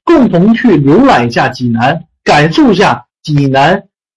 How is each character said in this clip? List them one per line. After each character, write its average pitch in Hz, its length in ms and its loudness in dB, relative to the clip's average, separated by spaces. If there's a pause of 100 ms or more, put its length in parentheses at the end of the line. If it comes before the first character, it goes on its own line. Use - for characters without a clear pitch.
共 294 260 2
同 185 240 2
去 226 240 0
浏 147 280 2
览 139 220 0
一 117 40 -8
下 143 180 -2
济 127 200 -6
南， 123 340 -2 (200)
感 160 300 0
受 277 180 2
一 185 40 0
下 165 300 -2 (180)
济 143 240 -2
南 139 360 0 (340)